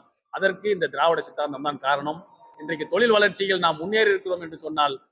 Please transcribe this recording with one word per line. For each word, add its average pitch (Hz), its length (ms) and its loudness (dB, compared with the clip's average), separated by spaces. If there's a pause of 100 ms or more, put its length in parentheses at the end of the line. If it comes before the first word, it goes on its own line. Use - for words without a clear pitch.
(320)
அதற்கு 185 380 -2
இந்த 175 160 -2
திராவிட 151 340 2
சித்தாந்தம் 147 420 -6
தான் 147 160 -4
காரணம். 143 420 -2 (380)
இன்றைக்கு 156 280 -8
தொழில் 214 300 4
வளர்ச்சியில் 196 420 2
நாம் 165 200 0
முன்னேறி 208 320 2
இருக்கிறோம் 185 300 -2
என்று 160 180 -14
சொன்னால், 151 360 0 (180)